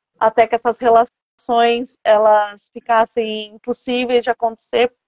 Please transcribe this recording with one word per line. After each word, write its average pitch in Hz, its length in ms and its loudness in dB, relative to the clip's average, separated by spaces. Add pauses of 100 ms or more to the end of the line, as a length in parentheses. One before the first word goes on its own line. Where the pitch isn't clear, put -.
(200)
até 226 260 2
que 233 80 -8
essas 233 240 -4
relações, 233 1300 -2
elas 208 680 2
ficassem 220 840 -4
impossíveis 247 680 -4
de 254 60 -8
acontecer 233 640 -4 (140)